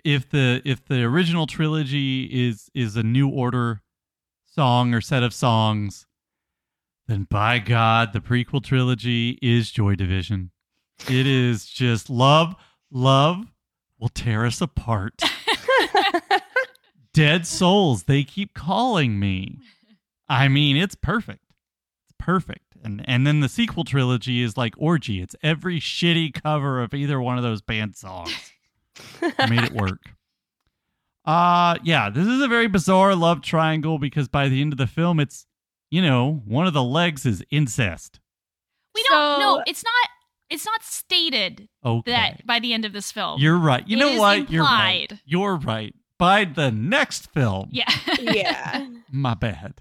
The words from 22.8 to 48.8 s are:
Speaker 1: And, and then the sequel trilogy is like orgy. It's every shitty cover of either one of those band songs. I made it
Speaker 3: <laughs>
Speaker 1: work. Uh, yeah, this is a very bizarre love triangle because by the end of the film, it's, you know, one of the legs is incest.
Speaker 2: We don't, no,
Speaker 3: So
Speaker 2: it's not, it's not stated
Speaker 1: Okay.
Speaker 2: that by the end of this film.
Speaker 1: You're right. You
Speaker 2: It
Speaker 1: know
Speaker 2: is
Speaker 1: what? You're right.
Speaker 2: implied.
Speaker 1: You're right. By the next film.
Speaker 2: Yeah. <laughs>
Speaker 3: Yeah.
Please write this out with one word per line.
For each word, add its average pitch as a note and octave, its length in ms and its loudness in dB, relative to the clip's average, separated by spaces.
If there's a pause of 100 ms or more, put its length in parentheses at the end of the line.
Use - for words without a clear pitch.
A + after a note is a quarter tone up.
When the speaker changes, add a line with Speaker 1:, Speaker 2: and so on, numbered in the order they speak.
Speaker 1:
And, G#2 240 -8
and B2+ 180 2
then D3+ 140 4
the C#3 100 2
sequel G#3+ 340 -2
trilogy B2+ 600 -2
is A2+ 120 -4
like A#2+ 220 -4
orgy. C#3 440 -2
It's - 200 -12
every D#3+ 380 -2
shitty E3 640 -2
cover C#3+ 380 -2
of A#2 120 -6
either C#3+ 260 -2
one B2 180 -2
of B2 60 -2
those A2 180 -2
band G#2+ 340 -4
songs. F#2 560 -14 (840)
I C4+ 120 2
made A#2 140 2
it - 100 -2
Speaker 3:
<laughs> - 0 -
Speaker 1:
work. G2 260 -2 (1300)
Uh, F3 580 4
yeah, C#3+ 260 2
this D3 180 0
is B3+ 140 2
a C#4 60 2
very A#3 200 2
bizarre F#3+ 480 4
love E3+ 260 2
triangle D#3+ 580 0
because C#3+ 280 -2
by C#3 220 0
the C3 120 2
end D3+ 120 0
of B2+ 40 -8
the B2+ 100 0
film, E3 320 0
it's, - 260 -4 (460)
you E3+ 100 2
know, D3 440 2
one B2 200 0
of F3 80 0
the C#3 100 2
legs D3+ 420 0
is G2 260 0
incest. B2 680 -2 (760)
Speaker 2:
We A4 120 -2
don't, D4 320 2
no, - 180 2
Speaker 3:
So - 100 -4
Speaker 2:
it's - 160 -8
not, A#4 260 0 (400)
it's D4 160 -8
not A4 180 -4
stated C4+ 840 -4 (160)
Speaker 1:
Okay. A#2 260 -2
Speaker 2:
that A#3 360 -2
by A#3+ 120 0
the A#3 140 -4
end A3 120 -4
of G3+ 80 -8
this G3+ 180 -12
film. E3+ 280 -6
Speaker 1:
You're D#3 200 6
right. C#3+ 280 2
You A3 100 0
Speaker 2:
It - 20 2
Speaker 1:
know C#4+ 100 4
Speaker 2:
is B3 100 0
Speaker 1:
what? G3+ 320 4
You're E3 120 2
right. F#3 380 2 (100)
Speaker 2:
implied. G#3 140 -20
Speaker 1:
You're F#3 320 0
right. A2 360 -4 (240)
By G3 280 4
the C#3+ 260 0
next E3+ 600 -2
film. G2+ 400 -2
Speaker 2:
Yeah. A#3+ 140 -4 (200)
<laughs> F4+ 140 -2
Speaker 3:
Yeah. B3 680 -4 (240)